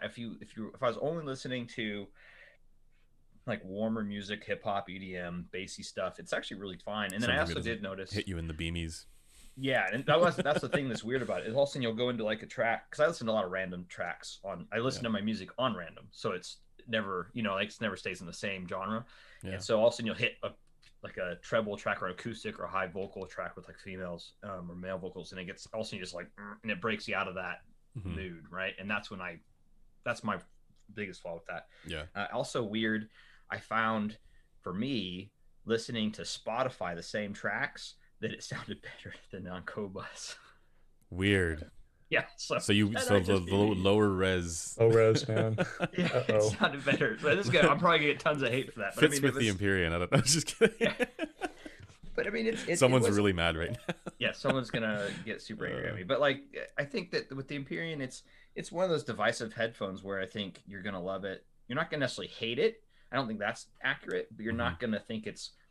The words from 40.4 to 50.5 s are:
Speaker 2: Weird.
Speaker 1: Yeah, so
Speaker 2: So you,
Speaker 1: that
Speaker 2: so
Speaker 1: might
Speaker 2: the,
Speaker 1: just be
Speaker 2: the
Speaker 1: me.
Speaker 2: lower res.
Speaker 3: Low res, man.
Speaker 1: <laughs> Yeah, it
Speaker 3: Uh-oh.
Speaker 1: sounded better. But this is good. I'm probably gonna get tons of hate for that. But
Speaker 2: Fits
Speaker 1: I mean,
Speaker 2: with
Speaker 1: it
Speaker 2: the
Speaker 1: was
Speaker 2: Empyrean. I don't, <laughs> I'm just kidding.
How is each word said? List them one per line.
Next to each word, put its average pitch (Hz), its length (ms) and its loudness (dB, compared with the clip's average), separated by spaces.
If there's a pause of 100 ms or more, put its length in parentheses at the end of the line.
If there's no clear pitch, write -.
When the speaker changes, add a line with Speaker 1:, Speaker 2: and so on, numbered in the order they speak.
Speaker 2:
Weird. 90 600 4 (400)
Speaker 1:
Yeah, 123 140 4 (120)
so - 220 -2
Speaker 2:
So - 140 2
you, 104 180 8
Speaker 1:
that 113 120 0
Speaker 2:
so - 120 4
Speaker 1:
might 92 120 6
Speaker 2:
the, 98 80 6
Speaker 1:
just 92 120 4
be 87 40 -4
Speaker 2:
the 95 60 6
Speaker 1:
me. 104 180 6
Speaker 2:
lower 101 340 6
res. 92 720 2
Speaker 3:
Low 113 100 8
res, 110 400 8
man. 110 280 4
Speaker 1:
<laughs> 110 100 2 (320)
Yeah, 180 80 4 (100)
it 123 140 4
Speaker 3:
Uh-oh. 107 200 6
Speaker 1:
sounded 139 340 2
better. 131 380 4
But 151 140 6
this 202 100 0
is - 60 4
good. 165 120 10
I'm 147 140 8
probably 170 200 6
gonna 147 140 4
get - 80 -4
tons 147 220 2
of 123 80 2
hate 131 220 0
for - 80 -8
that. 98 140 -4
But 120 60 -4
Speaker 2:
Fits 147 140 8
Speaker 1:
I - 20 2
mean, 135 80 2
Speaker 2:
with 131 120 4
Speaker 1:
it 135 40 0
Speaker 2:
the 117 60 6
Speaker 1:
was 101 80 4
Speaker 2:
Empyrean. 95 380 4
I 85 60 2
don't, 87 120 0
<laughs> - 40 6
I'm 131 80 8
just 147 240 2
kidding. - 340 4